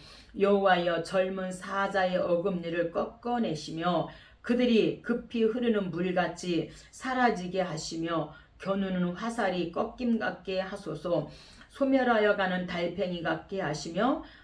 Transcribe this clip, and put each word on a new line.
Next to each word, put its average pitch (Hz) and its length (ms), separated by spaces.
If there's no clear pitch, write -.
여호와여 180 640
젊은 190 480
사자의 196 680
어금니를 170 760
꺾어내시며 175 1160
그들이 233 600
급히 233 420
흐르는 214 480
물같이 175 800
사라지게 196 680
하시며 165 720
겨누는 185 520
화살이 185 600
꺾임 226 480
같게 185 440
하소서. 175 680
소멸하여 240 720
가는 185 280
달팽이 175 560
같게 165 380
하시며 170 640